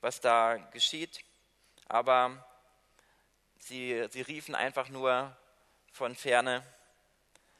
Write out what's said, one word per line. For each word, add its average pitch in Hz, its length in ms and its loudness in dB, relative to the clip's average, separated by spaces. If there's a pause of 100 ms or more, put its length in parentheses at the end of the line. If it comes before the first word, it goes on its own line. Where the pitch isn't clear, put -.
was 120 200 -4
da 117 340 4
geschieht, - 680 -4 (640)
aber 127 580 2 (1120)
sie, 123 500 -4
sie 127 120 -10
riefen 147 340 -10
einfach 131 340 -2
nur 131 460 0 (560)
von 123 240 -6
Ferne, 127 500 0 (960)